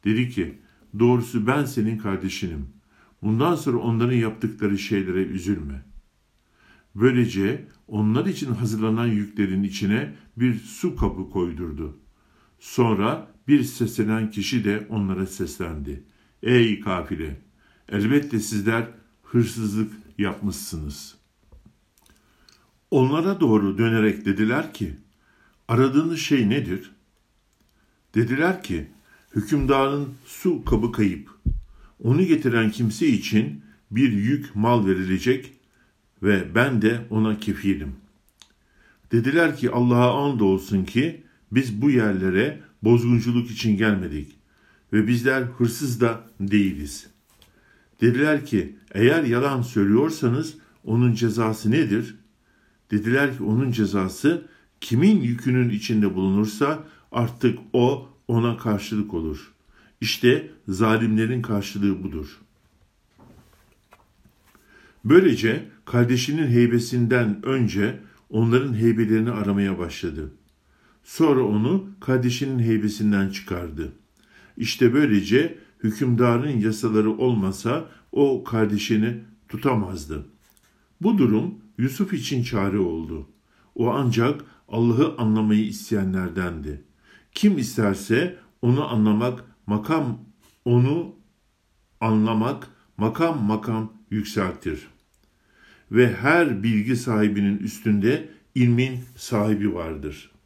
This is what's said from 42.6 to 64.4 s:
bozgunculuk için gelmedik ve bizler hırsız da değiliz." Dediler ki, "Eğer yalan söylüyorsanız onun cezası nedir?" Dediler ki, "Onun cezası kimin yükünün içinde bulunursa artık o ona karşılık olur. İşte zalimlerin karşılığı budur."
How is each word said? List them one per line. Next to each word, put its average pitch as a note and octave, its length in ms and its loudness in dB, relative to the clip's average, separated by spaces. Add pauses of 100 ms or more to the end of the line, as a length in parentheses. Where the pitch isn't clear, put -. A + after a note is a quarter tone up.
bozgunculuk A#2 680 4
için G#2+ 260 0
gelmedik F#2 600 -2 (560)
ve G#2 140 2
bizler B2 360 2
hırsız A#2+ 580 -2
da A#2 300 -2 (100)
değiliz." F#2+ 680 -2 (920)
Dediler C#3 460 2
ki, F2+ 300 -2 (160)
"Eğer C#3 320 4
yalan B2+ 380 0
söylüyorsanız B2 920 0 (300)
onun A#2 300 2
cezası A2 560 -2
nedir?" A#2 440 0 (760)
Dediler A#2+ 460 0
ki, A2+ 60 -8
"Onun A2+ 280 0
cezası G#2+ 760 0 (340)
kimin E3+ 420 4
yükünün A#2+ 480 0
içinde G#2 440 0
bulunursa G#2 720 0 (280)
artık A#2+ 460 0 (140)
o B2+ 360 0 (200)
ona A#2 280 2
karşılık G#2+ 580 -4
olur. D#2+ 380 -6 (480)
İşte - 500 2 (180)
zalimlerin A2 760 2
karşılığı G2 600 -2
budur." D2+ 380 -10 (2750)